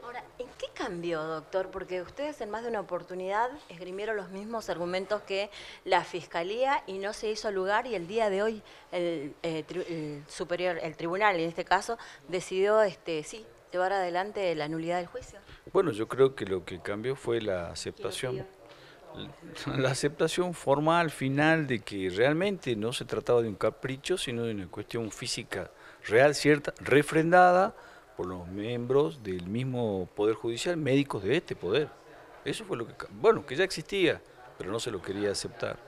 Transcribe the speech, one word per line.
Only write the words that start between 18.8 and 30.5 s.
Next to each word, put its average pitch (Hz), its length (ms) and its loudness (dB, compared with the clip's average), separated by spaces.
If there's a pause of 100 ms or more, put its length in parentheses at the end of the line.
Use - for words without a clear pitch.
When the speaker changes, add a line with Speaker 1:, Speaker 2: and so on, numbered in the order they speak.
Speaker 2:
La 131 160 2
aceptación 160 640 0
formal, 156 540 4
final, 143 600 4
de 120 100 0
que 95 320 -2
realmente 147 640 2
no 110 180 -2
se 127 120 -6
trataba 117 380 2
de 113 60 0
un 101 60 -4
capricho, 131 640 -2
sino 117 240 -4
de 117 80 -2
una 101 160 -6
cuestión 107 460 -6
física - 580 -6 (380)
real, 135 260 8
cierta, 147 460 4
refrendada 180 960 6 (400)
por 92 100 -4
los 90 220 -8
miembros 123 720 0
del 92 240 -6
mismo 113 720 -2
Poder 107 180 4
Judicial, 117 420 -2